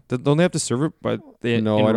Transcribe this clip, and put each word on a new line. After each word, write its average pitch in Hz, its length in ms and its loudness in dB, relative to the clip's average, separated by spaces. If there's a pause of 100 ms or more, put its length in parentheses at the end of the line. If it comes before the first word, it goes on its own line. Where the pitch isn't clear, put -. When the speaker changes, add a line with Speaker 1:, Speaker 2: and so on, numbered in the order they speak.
Speaker 1:
Th-, 127 120 -4
don't 143 160 0
they 170 60 4
have 180 100 2
to 160 60 -4
serve 123 240 -2
it 160 180 -4
by 113 160 -2 (240)
the 117 200 0
Speaker 2:
No, 107 160 0
I 107 40 4
don't 107 160 4